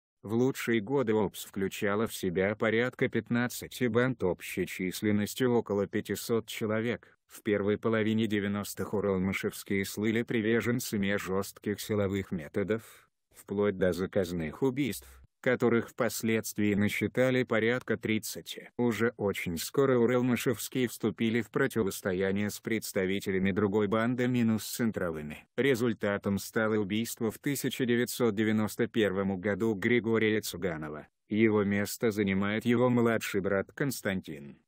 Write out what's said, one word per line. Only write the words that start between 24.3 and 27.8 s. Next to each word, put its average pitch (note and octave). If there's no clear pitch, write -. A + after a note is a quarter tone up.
центровыми. E2
Результатом G#2+
стало A2
убийство G#2+
в -
тысяча C3+